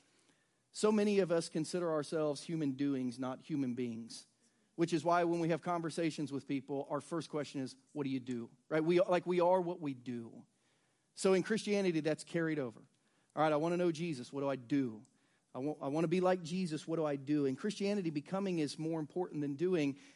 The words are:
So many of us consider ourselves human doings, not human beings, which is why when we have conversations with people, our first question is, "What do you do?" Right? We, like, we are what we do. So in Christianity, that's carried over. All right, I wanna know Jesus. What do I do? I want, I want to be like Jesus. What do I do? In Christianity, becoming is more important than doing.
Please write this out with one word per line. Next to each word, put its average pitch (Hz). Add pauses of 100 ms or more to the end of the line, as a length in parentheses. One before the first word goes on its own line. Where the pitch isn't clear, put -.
(720)
So 214
many 208
of 175
us 165
consider 170
ourselves 151
human 156
doings, 131
not 127
human 135
beings, 117 (500)
which 170
is 151
why 170
when 170
we 160
have 160
conversations 165
with 139
people, 139
our 147
first 160
question 147
is, 131 (180)
"What 147
do 135
you 131
do?" 120 (200)
Right? 156
We, 175
like, 180
we 175
are 180
what 175
we 147
do. 120 (720)
So 190
in 185
Christianity, 202
that's 147
carried 160
over. 120 (540)
All 147
right, 156
I 147
wanna 165
know 175
Jesus. 151
What 139
do 139
I 135
do? 123 (560)
I -
want, 151
I 139
want 156
to 165
be 180
like 185
Jesus. 160
What 165
do 156
I 147
do? 143
In 131
Christianity, 202
becoming 180
is 143
more 160
important 156
than 143
doing. 151 (180)